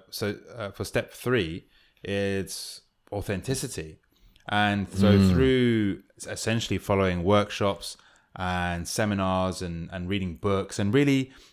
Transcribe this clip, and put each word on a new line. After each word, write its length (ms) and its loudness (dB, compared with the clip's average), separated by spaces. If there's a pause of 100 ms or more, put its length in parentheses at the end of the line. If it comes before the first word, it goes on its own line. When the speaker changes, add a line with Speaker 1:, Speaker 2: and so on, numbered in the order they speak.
Speaker 1:
so, 260 -4 (200)
uh, 160 -10
for 120 -8
step 280 -4
three, 540 -2 (380)
it's 800 -6 (300)
authenticity. 880 -6 (500)
And 420 2
so 260 6
Speaker 2:
Mm. 140 8
Speaker 1:
through 720 4 (240)
essentially 500 -2
following 460 0
workshops 720 0 (400)
and 520 -4
seminars 760 0
and, 300 -8
and 180 -8
reading 280 -2
books, 420 -2
and 140 2
really 380 2 (220)